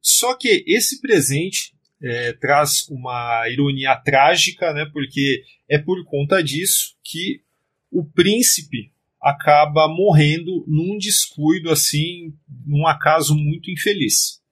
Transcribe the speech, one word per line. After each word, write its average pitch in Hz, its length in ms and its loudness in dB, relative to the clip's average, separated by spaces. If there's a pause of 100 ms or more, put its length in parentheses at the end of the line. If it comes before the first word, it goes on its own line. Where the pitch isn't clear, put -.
Só - 340 2
que 247 320 2
esse 226 340 0
presente, 175 760 -2 (280)
é, 120 320 -6
traz 143 540 0
uma 120 600 -6
ironia 135 480 0
trágica, 165 760 2
né, 147 200 -4
porque 139 500 -4 (260)
é 147 100 2
por 170 260 -4
conta 151 380 0
disso 156 600 -2
que 180 380 -8 (500)
o 175 140 -2
príncipe 180 880 0 (280)
acaba 147 680 4
morrendo 165 800 2
num 175 300 -2
descuido, 165 720 -2
assim, 160 640 -2 (320)
num 147 200 0
acaso 151 480 2
muito 151 360 -2
infeliz. 175 800 -2